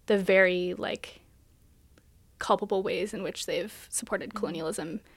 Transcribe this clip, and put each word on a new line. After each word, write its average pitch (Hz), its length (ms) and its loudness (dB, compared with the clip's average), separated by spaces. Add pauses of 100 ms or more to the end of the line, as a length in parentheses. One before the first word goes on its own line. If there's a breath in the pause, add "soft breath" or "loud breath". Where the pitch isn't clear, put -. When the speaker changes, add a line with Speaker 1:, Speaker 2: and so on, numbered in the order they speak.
Speaker 1:
the 208 100 6
very, 185 560 6
like, - 480 -6 (1160)
culpable 202 420 0
ways 190 320 -4
in 208 80 -8
which - 240 -8
they've 170 440 -6
supported - 400 -6
Speaker 2:
Mm-hmm. 208 100 -10
Speaker 1:
colonialism 160 600 -4 (180 soft breath)